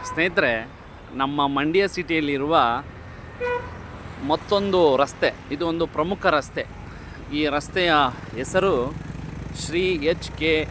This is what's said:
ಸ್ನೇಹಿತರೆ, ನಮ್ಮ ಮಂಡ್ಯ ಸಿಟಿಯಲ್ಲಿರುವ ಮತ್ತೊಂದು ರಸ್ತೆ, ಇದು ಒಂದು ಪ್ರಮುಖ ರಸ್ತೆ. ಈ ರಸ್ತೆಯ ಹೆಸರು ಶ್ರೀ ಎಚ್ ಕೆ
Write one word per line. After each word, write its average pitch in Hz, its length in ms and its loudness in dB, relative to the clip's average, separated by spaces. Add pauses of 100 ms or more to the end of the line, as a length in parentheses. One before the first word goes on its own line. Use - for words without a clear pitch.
(140)
ಸ್ನೇಹಿತರೆ, 156 560 2 (440)
ನಮ್ಮ 143 340 2
ಮಂಡ್ಯ 151 400 2
ಸಿಟಿಯಲ್ಲಿರುವ 156 680 0 (1700)
ಮತ್ತೊಂದು 180 720 4
ರಸ್ತೆ, 139 380 2 (160)
ಇದು 165 160 -2
ಒಂದು 165 200 0
ಪ್ರಮುಖ 180 380 -2
ರಸ್ತೆ. 151 400 0 (680)
ಈ 151 120 0
ರಸ್ತೆಯ 156 480 2 (420)
ಹೆಸರು 151 600 2 (680)
ಶ್ರೀ 170 160 0
ಎಚ್ 175 560 0
ಕೆ 156 340 2